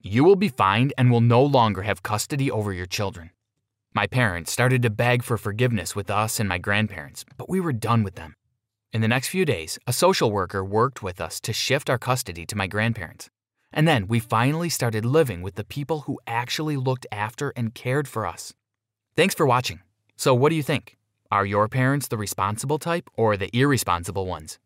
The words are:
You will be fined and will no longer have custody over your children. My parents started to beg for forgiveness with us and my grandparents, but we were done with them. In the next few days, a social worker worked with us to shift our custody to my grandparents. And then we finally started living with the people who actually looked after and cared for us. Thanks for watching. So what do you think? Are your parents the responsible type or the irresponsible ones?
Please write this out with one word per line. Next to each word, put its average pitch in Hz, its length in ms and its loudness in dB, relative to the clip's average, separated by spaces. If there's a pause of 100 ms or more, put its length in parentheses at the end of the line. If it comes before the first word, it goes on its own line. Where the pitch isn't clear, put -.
You 113 240 4
will 196 100 10
be 185 140 2
fined 113 480 2
and 123 120 6
will 117 120 6
no 117 200 6
longer 113 420 4
have 104 200 -2
custody 135 480 -2
over 104 220 -2
your 90 120 -6
children. 90 440 -6 (640)
My 104 120 0
parents 98 460 0
started 123 300 2
to 120 80 2
beg 120 340 0
for 117 140 -2
forgiveness 107 580 -2
with 101 160 -4
us 110 300 0
and 101 80 0
my 90 80 -2
grandparents, 101 680 -4 (140)
but - 100 -14
we 185 140 0
were 170 100 -2
done 117 320 2
with 90 120 -6
them. 80 200 -16 (560)
In 110 80 -2
the 110 80 0
next 127 220 0
few 185 160 0
days, 90 420 -4
a 127 60 -2
social 175 360 2
worker 98 320 -2
worked 110 400 0
with 90 200 -8
us 80 200 -8
to 113 120 -6
shift - 360 -2
our 131 80 2
custody 90 480 -4
to - 120 -6
my 95 100 -2
grandparents. 104 600 -4 (420)
And 156 160 2
then 117 200 2
we 117 120 2
finally 139 480 0
started 113 380 -2
living 123 360 2
with 95 140 -8
the 107 80 -8
people 143 380 -6
who - 260 -8
actually 131 480 -4
looked 131 380 -2
after 107 420 -4
and 117 180 -4
cared 135 360 -2
for 107 180 -4
us. - 260 -10 (640)
Thanks 180 200 2
for 160 100 2
watching. 123 340 0 (380)
So 135 180 4
what 139 140 4
do 160 60 2
you 147 80 0
think? - 340 -6 (340)
Are 101 140 2
your 104 240 2
parents 131 400 0
the 117 80 -4
responsible 107 600 -2
type 170 380 -4
or 110 220 2
the 95 200 -4
irresponsible 95 680 0
ones? 80 400 -10